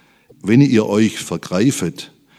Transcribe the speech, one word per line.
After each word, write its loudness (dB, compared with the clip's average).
wenn 4
ihr 2
euch 0
vergreifet, -4